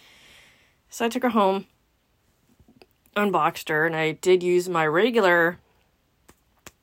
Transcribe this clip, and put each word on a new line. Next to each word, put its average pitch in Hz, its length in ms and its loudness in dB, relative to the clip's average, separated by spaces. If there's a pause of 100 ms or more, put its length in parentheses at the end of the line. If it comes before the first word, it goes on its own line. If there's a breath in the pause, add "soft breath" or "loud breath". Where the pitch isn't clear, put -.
(880 soft breath)
So - 160 -6
I 233 40 -2
took 254 140 -6
her 254 60 0
home, 196 360 0 (1500)
unboxed 180 540 -2
her, 156 180 0
and 165 80 -4
I 160 160 -2
did 180 320 2
use 180 260 0
my 165 160 0
regular, 180 720 2 (1300)